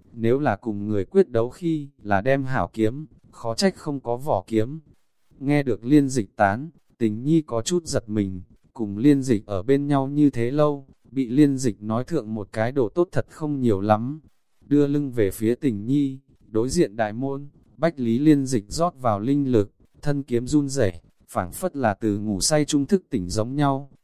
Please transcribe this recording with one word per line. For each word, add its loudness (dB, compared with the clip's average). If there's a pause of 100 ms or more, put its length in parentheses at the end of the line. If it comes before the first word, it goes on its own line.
(140)
nếu 2
là 0
cùng -6
người 0
quyết 2
đấu 0
khi -4 (140)
là 2
đem 2
hảo -2
kiếm, -2 (240)
khó -8
trách 0
không -8
có -4
vỏ -2
kiếm. 0 (600)
Nghe 2
được -4
Liên 4
Dịch -4
tán, 2 (280)
Tình -2
Nhi 4
có -4
chút -2
giật -4
mình, -2 (320)
cùng -6
Liên 4
Dịch 0
ở -4
bên 2
nhau 0
như 4
thế -2
lâu, 0 (240)
bị -4
Liên 4
Dịch -2
nói -2
thượng -6
một -8
cái -2
đồ 0
tốt 0
thật 0
không -6
nhiều 2
lắm. 0 (440)
Đưa 4
lưng -2
về 2
phía -2
Tình -4
Nhi, -2 (280)
đối -2
diện 0
đại -2
môn, -6 (300)
Bách -4
Lý 0
Liên 4
Dịch -2
rót -2
vào 0
linh 0
lực, 2 (300)
thân -2
kiếm -2
run 0
rẩy, 0 (260)
phảng -6
phất -6
là 0
từ -2
ngủ -4
say 2
trung 0
thức 2
tỉnh -4
giống -2
nhau, -2 (140)